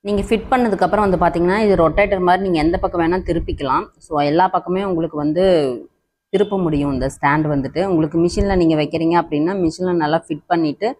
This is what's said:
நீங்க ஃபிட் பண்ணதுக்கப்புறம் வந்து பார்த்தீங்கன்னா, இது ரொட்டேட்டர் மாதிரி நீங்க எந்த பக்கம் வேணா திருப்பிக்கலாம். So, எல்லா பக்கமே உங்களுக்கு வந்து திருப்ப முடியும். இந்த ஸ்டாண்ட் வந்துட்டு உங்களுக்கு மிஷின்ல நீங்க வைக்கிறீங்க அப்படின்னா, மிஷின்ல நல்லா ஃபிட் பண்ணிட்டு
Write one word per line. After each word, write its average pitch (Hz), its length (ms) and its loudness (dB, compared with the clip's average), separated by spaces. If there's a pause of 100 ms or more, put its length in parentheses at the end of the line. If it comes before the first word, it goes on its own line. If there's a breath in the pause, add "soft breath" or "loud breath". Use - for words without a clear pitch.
நீங்க 202 240 -2
ஃபிட் 220 220 0
பண்ணதுக்கப்புறம் 208 540 2
வந்து 180 180 2
பார்த்தீங்கன்னா, 175 420 2
இது 196 180 4
ரொட்டேட்டர் 190 460 2
மாதிரி 185 180 2
நீங்க 170 180 0
எந்த 170 180 0
பக்கம் 175 200 -2
வேணா 180 240 0
திருப்பிக்கலாம். 160 580 -2 (120)
So, - 180 -10 (160)
எல்லா 175 240 4
பக்கமே 180 340 -2
உங்களுக்கு 165 360 -4
வந்து 160 200 2 (880)
திருப்ப 202 320 0
முடியும். 143 320 0
இந்த 131 180 -2
ஸ்டாண்ட் 151 380 0
வந்துட்டு 139 380 -2
உங்களுக்கு 160 340 0
மிஷின்ல 196 380 0
நீங்க 160 180 2
வைக்கிறீங்க 165 400 0
அப்படின்னா, 160 420 -2
மிஷின்ல 180 400 -2
நல்லா 156 240 0
ஃபிட் 151 200 -8
பண்ணிட்டு 165 420 -2 (100)